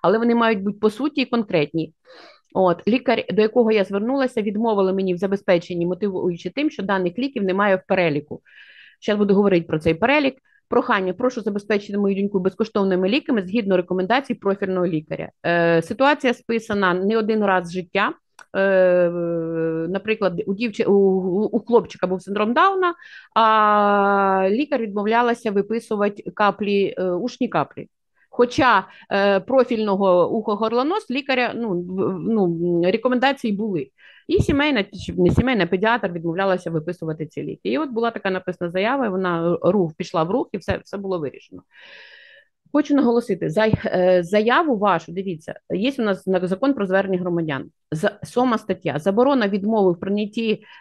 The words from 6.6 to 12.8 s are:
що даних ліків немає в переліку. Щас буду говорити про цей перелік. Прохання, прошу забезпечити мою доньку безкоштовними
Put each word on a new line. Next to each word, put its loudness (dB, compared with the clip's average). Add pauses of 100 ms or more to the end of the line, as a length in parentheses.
що -10
даних -2
ліків -4
немає 2
в -2
переліку. -2 (580)
Щас -2
буду 4
говорити 4
про -2
цей 2
перелік. 2 (380)
Прохання, 2
прошу -2
забезпечити -4
мою 0
доньку -2
безкоштовними 0